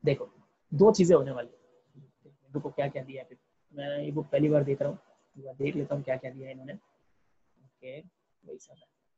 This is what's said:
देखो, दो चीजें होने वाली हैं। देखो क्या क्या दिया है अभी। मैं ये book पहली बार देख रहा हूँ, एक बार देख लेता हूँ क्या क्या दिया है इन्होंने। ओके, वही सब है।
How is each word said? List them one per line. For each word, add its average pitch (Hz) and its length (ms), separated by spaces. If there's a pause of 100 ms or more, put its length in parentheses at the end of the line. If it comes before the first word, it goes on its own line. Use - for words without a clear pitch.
देखो, - 240 (460)
दो 202 180
चीजें 170 220
होने 135 160
वाली 123 180
हैं। - 600 (180)
देखो 147 440
क्या 139 180
क्या 139 160
दिया 135 180
है 120 60
अभी। 127 80 (400)
मैं 143 220
ये 147 120
book 147 160
पहली 147 220
बार 147 160
देख 139 180
रहा 143 80
हूँ, - 80 (400)
एक 139 60
बार 131 100
देख 139 220
लेता 143 180
हूँ 143 80
क्या 131 140
क्या 131 140
दिया 131 160
है 135 60
इन्होंने। 135 200
ओके, - 1300 (460)
वही - 120
सब - 140
है। - 140 (320)